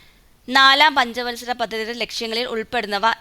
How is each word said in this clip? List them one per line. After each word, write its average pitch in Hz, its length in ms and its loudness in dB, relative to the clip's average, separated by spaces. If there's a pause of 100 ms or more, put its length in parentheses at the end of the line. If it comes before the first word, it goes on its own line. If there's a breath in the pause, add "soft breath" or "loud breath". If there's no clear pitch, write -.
(480 soft breath)
നാലാം 269 460 6
പഞ്ചവത്സര 240 580 -4
പദ്ധതിയുടെ 226 400 -4
ലക്ഷ്യങ്ങളിൽ 233 540 -6
ഉൾപ്പെടുന്നവ 220 760 -2